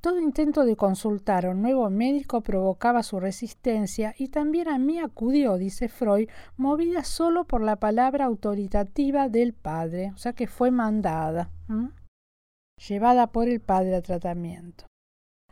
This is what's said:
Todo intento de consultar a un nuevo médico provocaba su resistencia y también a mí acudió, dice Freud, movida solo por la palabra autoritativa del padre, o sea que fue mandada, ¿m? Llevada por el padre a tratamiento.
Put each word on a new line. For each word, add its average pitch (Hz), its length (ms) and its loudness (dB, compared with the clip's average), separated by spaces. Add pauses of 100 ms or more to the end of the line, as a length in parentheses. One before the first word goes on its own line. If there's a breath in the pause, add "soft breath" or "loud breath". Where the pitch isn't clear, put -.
Todo 359 180 0
intento 302 460 2
de 220 100 4
consultar 196 680 0
a 185 60 -2
un 190 100 -2
nuevo 240 280 2
médico 247 520 0
provocaba 196 640 2
su 190 180 -6
resistencia 214 960 -4
y 269 100 -4
también 311 400 -2
a 294 100 0
mí 294 220 0
acudió, 262 560 0
dice 190 320 -4
Freud, 214 400 2 (300 loud breath)
movida 302 480 0
solo 339 400 0
por 226 160 0
la 214 160 0
palabra 254 480 2
autoritativa 220 1040 0
del 233 240 2
padre, 165 600 -6
o - 40 -18
sea 240 160 -6
que 240 140 -4
fue 247 240 2
mandada, 175 800 0 (180)
¿m? 226 220 -4 (960)
Llevada 233 420 4
por 233 200 0
el 233 140 0
padre 185 340 2
a 175 60 0
tratamiento. 175 840 -8 (640)